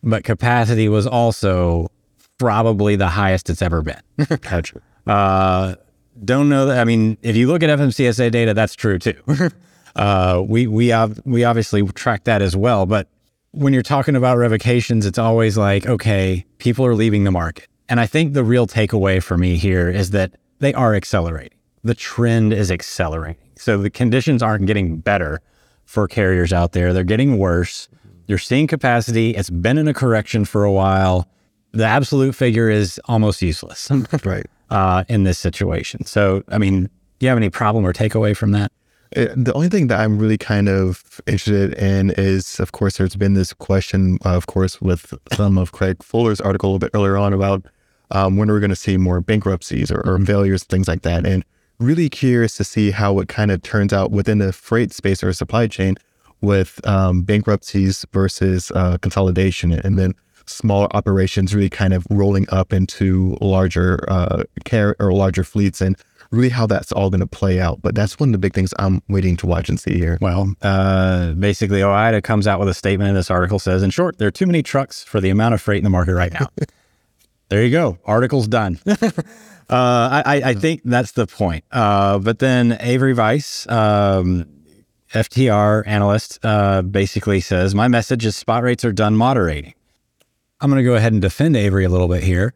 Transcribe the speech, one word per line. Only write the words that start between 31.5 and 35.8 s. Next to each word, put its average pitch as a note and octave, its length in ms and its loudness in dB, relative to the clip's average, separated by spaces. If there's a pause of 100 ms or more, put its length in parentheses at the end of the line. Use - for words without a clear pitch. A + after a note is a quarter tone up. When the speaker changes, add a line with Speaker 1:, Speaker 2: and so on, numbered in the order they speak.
Speaker 1:
The A2 120 0
absolute C3+ 480 0
figure A#2 360 2
is G#2 280 0 (120)
almost G#2+ 320 2
useless - 480 -6 (180)
<laughs> - 180 -4
Speaker 2:
Right. F#2+ 200 -4 (240)
Speaker 1:
uh, F#2+ 400 0
in G#2 160 2
this F2+ 120 0
situation. - 680 -4